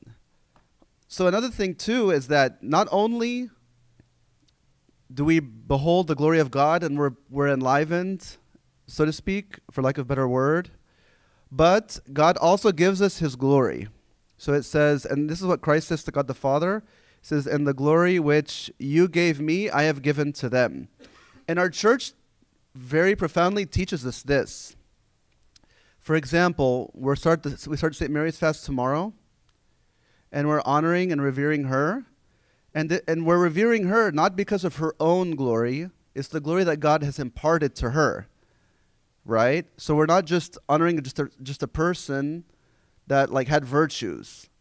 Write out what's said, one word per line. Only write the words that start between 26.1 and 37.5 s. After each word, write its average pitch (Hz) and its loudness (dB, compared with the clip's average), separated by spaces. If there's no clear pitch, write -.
example, 143 0
we're 139 -2
start 165 0
the, 139 -8
we 147 -6
start 160 -2
Saint 143 -4
Mary's 156 -2
Fast 156 -2
tomorrow, 143 -2
and 143 -2
we're 151 0
honoring 170 0
and 147 -2
revering 139 -2
her. 147 -2
And 156 -2
th-, 180 -2
and 160 -2
we're 175 4
revering 196 2
her 208 2
not 175 0
because 202 -2
of 165 -4
her 156 -2
own 170 2
glory. 127 -2
It's 135 -8
the 156 -6
glory 170 0
that 156 0
God 151 2
has 143 -4
imparted 151 0